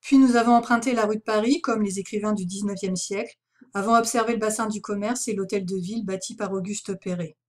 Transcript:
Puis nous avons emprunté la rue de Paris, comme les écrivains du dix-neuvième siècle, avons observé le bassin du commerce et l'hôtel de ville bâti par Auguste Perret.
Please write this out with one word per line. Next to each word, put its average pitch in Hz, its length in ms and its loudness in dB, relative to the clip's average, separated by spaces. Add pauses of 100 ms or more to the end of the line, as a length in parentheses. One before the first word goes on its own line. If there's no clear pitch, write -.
Puis - 160 2
nous 262 200 8
avons 233 160 6
emprunté 233 420 4
la 220 120 2
rue 214 100 0
de 214 60 -6
Paris, 226 380 2
comme 220 220 0
les 196 160 -2
écrivains 208 340 -2
du 196 140 -2
dix-neuvième 196 500 -4
siècle, - 400 -6 (380)
avons 202 200 2
observé 233 380 2
le 220 60 0
bassin 214 280 -2
du 214 140 -6
commerce 208 480 -4
et 214 60 -2
l'hôtel 196 300 -4
de 190 120 -4
ville 202 280 -4
bâti 190 300 -6
par 196 180 -6
Auguste 196 460 -6
Perret. 175 380 -6 (120)